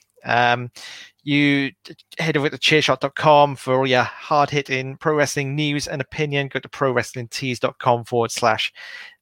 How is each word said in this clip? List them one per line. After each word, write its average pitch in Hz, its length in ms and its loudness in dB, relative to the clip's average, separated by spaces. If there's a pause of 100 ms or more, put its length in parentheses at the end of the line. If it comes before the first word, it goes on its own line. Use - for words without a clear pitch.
(240)
Um, 120 480 2 (520)
you 143 480 0 (120)
d-, - 120 -18 (240)
head 156 180 0
over 147 120 0
to 131 80 -10
chairshot 147 420 2
dot 139 160 -6
com 147 400 6
for 131 200 -2
all 131 120 2
your 123 160 4
hard-hitting 135 960 -2
pro 156 180 0
wrestling 143 400 -2
news 147 320 -2
and 151 140 -6
opinion. 143 480 -4
Go 135 100 -4
to - 100 -16
pro 135 220 0
wrestling 120 380 -4
tees 127 300 -4
dot - 200 -4
com 120 240 0
forward 113 280 -2
slash - 400 0 (500)